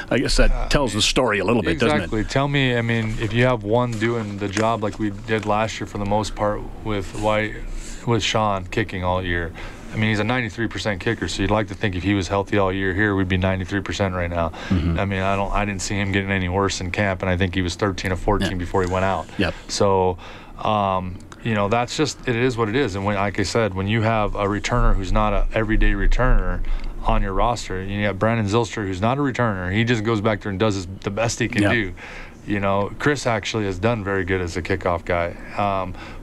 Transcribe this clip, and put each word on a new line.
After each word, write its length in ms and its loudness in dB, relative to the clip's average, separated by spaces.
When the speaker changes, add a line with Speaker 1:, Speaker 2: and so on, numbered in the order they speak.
Speaker 1:
I 80 2
guess 160 2
that 160 8
Speaker 2:
Uh, 160 -2
Speaker 1:
tells 240 2
the 100 0
story 380 2
a 40 0
little 180 4
bit, 180 0
doesn't 100 4
it? 140 2
Speaker 2:
Exactly. 180 -2
Tell 240 0
me, 300 2
I 60 0
mean, 380 0
if 120 -2
you 140 4
have 180 2
one 260 2
doing 480 -2
the 100 -2
job 360 0
like 160 -4
we 100 0
did 340 -2
last 360 0
year 80 -8
for 100 -8
the 80 -2
most 300 0
part 240 0
with 360 -4
White, 340 0
with 160 2
Sean 440 0
kicking 360 -4
all 220 0
year. 280 -2
I 60 -6
mean, 140 2
he's 80 0
a 60 0
ninety-three 440 -2
percent 320 -4
kicker, 280 -2
so 120 -4
you'd 100 2
like 180 0
to 60 -8
think 220 -4
if 60 -4
he 100 2
was 160 0
healthy 300 0
all 120 2
year 220 -2
here, 240 2
we'd 100 2
be 120 2
ninety-three 420 0
percent 340 -2
right 140 -2
now. 220 0
Speaker 1:
Mm-hmm. 320 2
Speaker 2:
I 60 0
mean, 160 -2
I 120 0
don't, 160 -2
I 140 0
didn't 160 -4
see 180 -4
him 140 -2
getting 180 0
any 200 0
worse 320 0
in 80 -4
camp, 320 0
and 80 0
I 80 0
think 160 0
he 80 0
was 120 -2
thirteen 380 -2
of 80 -4
fourteen 320 0
Speaker 1:
Yeah. 60 -4
Speaker 2:
before 260 -2
he 60 -2
went 160 0
out. 200 -2
Speaker 1:
Yep. 160 0
Speaker 2:
So, 500 2
um, 540 0
you 120 0
know, 140 2
that's 280 0
just, 320 -2
it 80 0
is 180 2
what 140 0
it 80 0
is. 200 0
And 100 -4
when, 100 0
like 240 -2
I 40 2
said, 280 0
when 160 -2
you 140 2
have 320 0
a 100 -2
returner 500 4
who's 160 0
not 220 4
an 220 4
everyday 400 4
returner 680 4
on 180 4
your 100 0
roster, 500 0
you 200 -2
got 160 0
Brandon 260 2
Zylstra, 420 0
who's 140 -2
not 160 2
a 60 0
returner. 500 0
He 120 4
just 200 2
goes 160 2
back 220 0
there 80 -4
and 100 -2
does 140 2
his, 120 -4
the 100 -4
best 280 0
he 100 0
can 140 0
Speaker 1:
Yeah. 100 4
Speaker 2:
do. 220 0
You 140 -2
know, 380 0
Chris 280 0
actually 380 -2
has 140 -2
done 260 0
very 220 0
good 160 0
as 160 -4
a 40 -4
kickoff 440 -2
guy, 280 -2
um, 380 -2